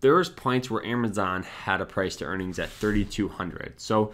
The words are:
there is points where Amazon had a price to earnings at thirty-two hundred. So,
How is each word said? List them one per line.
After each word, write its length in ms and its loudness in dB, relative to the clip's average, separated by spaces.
there 180 8
is 100 0
points 400 -2
where 160 -2
Amazon 580 0
had 380 -2
a 40 -2
price 320 -2
to 80 -6
earnings 340 -4
at 100 -4
thirty-two 600 0
hundred. 480 -8
So, 360 2